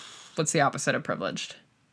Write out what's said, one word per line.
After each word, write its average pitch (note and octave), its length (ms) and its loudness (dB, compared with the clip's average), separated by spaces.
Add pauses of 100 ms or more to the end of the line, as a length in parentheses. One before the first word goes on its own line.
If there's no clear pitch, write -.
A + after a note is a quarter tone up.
(360)
what's D#3+ 180 0
the D#3+ 80 6
opposite C#3 340 2
of - 80 -2
privileged? - 520 -4 (380)